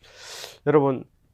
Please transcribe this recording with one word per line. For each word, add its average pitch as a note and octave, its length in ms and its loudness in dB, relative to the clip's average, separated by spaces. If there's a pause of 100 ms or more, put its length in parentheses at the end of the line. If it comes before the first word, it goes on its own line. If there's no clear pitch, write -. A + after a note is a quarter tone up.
(680)
여러분, C#3 380 2 (280)